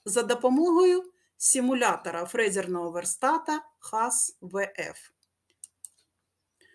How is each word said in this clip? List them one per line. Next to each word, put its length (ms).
за 180
допомогою 880
симулятора 880
фрезерного 680
верстата 720
хас 600
В 380
Ф. 320